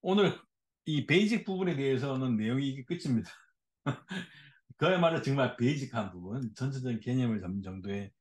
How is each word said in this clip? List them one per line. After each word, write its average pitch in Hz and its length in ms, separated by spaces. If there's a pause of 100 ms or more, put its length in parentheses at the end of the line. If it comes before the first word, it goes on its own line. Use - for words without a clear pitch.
오늘 190 360 (460)
이 151 220
베이직 208 380
부분에 185 300
대해서는 131 600
내용이 123 320
이게 135 160
끝입니다. 143 460 (540)
<laughs> - 440 (480)
그야말로 165 460
정말 135 340
베이직한 120 560
부분, 104 420
전체적인 127 460
개념을 120 400
잡는 92 220
정도의 98 580